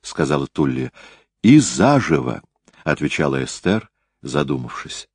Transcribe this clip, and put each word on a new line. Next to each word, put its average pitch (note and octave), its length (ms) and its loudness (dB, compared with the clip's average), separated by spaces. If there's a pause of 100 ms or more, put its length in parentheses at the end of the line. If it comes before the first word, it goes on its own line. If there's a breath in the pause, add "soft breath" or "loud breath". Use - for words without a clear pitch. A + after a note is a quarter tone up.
сказала C#2+ 460 -2
Туллия. C2 460 -4 (500 loud breath)
"И C#3+ 180 8
заживо", — E2+ 800 0 (420 soft breath)
отвечала C#2+ 600 -2
Эстер, - 440 -2 (320)
задумавшись. C#2 960 -6